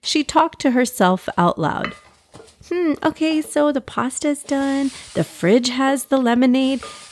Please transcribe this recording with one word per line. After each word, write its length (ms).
She 220
talked 360
to 100
herself 680
out 220
loud. 360
Hmm, 260
okay, 380
so 280
the 100
pasta's 640
done, 480
the 100
fridge 440
has 360
the 140
lemonade 640